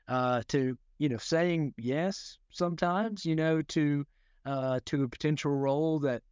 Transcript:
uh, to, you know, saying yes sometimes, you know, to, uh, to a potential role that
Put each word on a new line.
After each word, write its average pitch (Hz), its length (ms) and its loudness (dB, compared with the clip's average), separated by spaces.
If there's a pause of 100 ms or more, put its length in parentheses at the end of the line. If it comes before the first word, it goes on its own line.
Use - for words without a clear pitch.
uh, 127 420 0
to, 127 280 2 (220)
you 147 100 2
know, 117 80 -2
saying 165 600 0
yes 147 600 -4 (140)
sometimes, 180 720 -2
you 160 100 2
know, 160 280 2
to, 147 420 0 (400)
uh, 131 400 -2
to 139 180 0
a 131 40 2
potential 151 440 -2
role 143 460 2
that 135 240 0 (100)